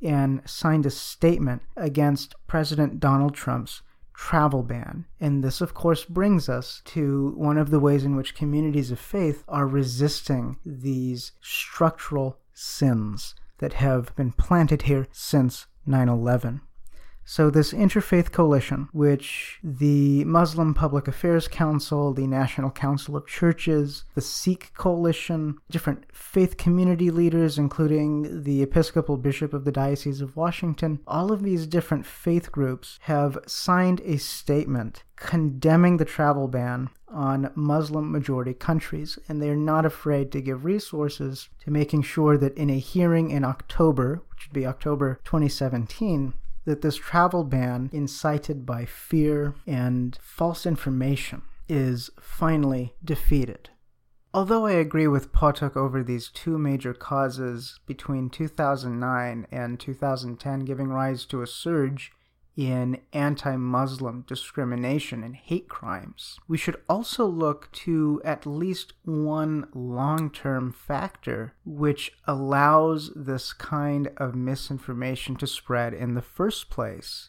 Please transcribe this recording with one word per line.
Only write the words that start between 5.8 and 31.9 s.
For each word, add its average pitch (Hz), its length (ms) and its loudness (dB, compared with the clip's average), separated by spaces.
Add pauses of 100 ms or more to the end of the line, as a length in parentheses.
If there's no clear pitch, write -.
brings 185 420 2
us 127 380 -4
to 139 500 0
one 147 220 2
of 147 140 4
the 151 80 6
ways 143 260 4
in 139 100 2
which 135 200 -4
communities 147 560 0
of 123 80 -6
faith 165 480 -2
are 143 200 0
resisting 131 960 0
these 127 680 -4 (100)
structural - 960 -2 (160)
sins 107 800 -2 (240)
that - 160 -4
have 127 420 2
been 131 160 -2
planted 156 520 2
here 135 280 2
since - 540 0 (200)
nine 131 240 4
eleven. 120 520 0 (640)
So 151 240 4
this 147 220 6
interfaith 190 600 4
coalition, 143 580 4
which 143 720 2
the 143 640 4
Muslim 160 480 4
Public 143 340 2
Affairs 165 400 2
Council, 147 640 0
the 135 140 0
National 135 420 0
Council 143 460 -2
of 143 100 -8
Churches, 156 800 2 (100)
the 143 60 -4
Sikh - 540 -4
Coalition, 165 800 0 (160)
different 151 400 -4
faith - 460 0
community 175 540 4
leaders, 165 460 4
including 151 840 2
the 139 180 2
Episcopal 151 540 2
Bishop 139 380 -2
of 139 100 -4
the 139 80 0
Diocese 139 480 -2
of 135 160 -8
Washington, 160 720 -2
all 180 240 0
of 202 120 0
these 180 220 0
different 156 400 0